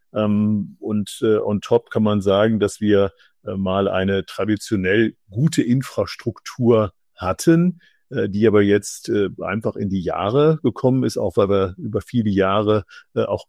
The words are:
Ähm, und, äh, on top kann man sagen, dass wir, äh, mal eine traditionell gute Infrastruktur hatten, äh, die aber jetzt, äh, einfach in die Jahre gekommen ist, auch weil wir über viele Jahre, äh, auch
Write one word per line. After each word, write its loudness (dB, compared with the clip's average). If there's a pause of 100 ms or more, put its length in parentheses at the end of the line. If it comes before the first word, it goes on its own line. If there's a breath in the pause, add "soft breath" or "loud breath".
(120)
Ähm, 0
und, -6
äh, 4
on -2
top 0
kann 0
man 2
sagen, 2
dass -2
wir, 2 (320 soft breath)
äh, -8
mal 0
eine -2
traditionell -2 (120)
gute 0
Infrastruktur -2 (240)
hatten, 0 (300 soft breath)
äh, -2
die 0
aber 6
jetzt, 0
äh, 0 (100)
einfach -6
in -4
die -2
Jahre 0
gekommen 0
ist, -2
auch -2
weil 4
wir 0
über -6
viele -2
Jahre, 2 (280 loud breath)
äh, 0
auch -4